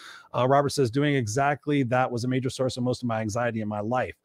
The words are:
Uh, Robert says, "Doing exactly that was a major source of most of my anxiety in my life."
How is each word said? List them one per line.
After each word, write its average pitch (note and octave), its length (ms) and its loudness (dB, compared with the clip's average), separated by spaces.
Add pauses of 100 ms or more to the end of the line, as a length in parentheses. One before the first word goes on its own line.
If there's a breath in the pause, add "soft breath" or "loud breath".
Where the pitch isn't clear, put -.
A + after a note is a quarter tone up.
(340 loud breath)
Uh, B2+ 160 2
Robert C#3+ 220 4
says, B2+ 200 0
"Doing C#3+ 240 2
exactly C#3 680 0
that B2 280 2
was A#2+ 140 -4
a - 20 -2
major B2+ 220 0
source C3 260 -2
of B2 80 -4
most B2 200 -2
of B2 40 -2
my A2+ 140 -2
anxiety A2+ 400 -2
in G#2 80 -4
my G#2 100 -4
life." A2+ 460 -2